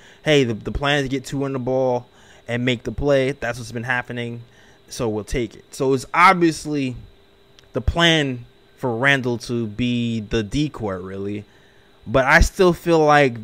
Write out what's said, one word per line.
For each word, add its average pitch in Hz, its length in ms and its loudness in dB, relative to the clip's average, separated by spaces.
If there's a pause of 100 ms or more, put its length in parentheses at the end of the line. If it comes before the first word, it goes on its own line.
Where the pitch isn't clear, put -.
(220)
"Hey, 147 220 4
the, 117 100 0
the 110 180 -8
plan 143 280 -2
is 139 60 -2
to 127 40 -8
get 131 160 -6
two 139 200 -6
on 135 80 -6
the 135 40 -6
ball 127 500 -2 (400)
and 120 160 -4
make 123 200 0
the 117 80 -6
play. 139 400 0
That's 120 260 -8
what's 110 140 -14
been 117 100 -8
happening, 120 640 -6 (440)
so 120 220 -4
we'll 107 140 -4
take 117 320 -4
it." - 180 -20
So 135 220 0
it's 127 180 -4
obviously 156 840 2 (760)
the - 80 -4
plan 151 640 0 (320)
for 123 180 -2
Randall 120 440 0
to 120 260 -4
be 117 540 -2
the 110 240 -4
decoy, 110 540 -4
really. 98 460 -8 (640)
But 127 180 2
I 143 160 6
still 180 320 4
feel 170 240 2
like 147 460 4